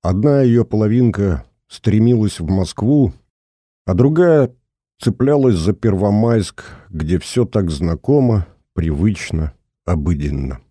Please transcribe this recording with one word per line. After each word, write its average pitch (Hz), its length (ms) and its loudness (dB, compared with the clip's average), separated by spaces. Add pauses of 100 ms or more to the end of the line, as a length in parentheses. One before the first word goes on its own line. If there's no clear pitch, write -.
Одна 110 400 0
её 120 240 4
половинка 107 800 0 (240)
стремилась 110 720 0
в 80 80 -6
Москву, 104 640 0 (720)
а 95 80 -2
другая 147 640 2 (440)
цеплялась 131 580 0
за 87 180 -2
Первомайск, 104 920 0 (240)
где 80 300 -4
всё - 260 -2
так 98 260 -2
знакомо, 92 760 0 (260)
привычно, 80 800 -2 (320)
обыденно. 71 760 -4 (100)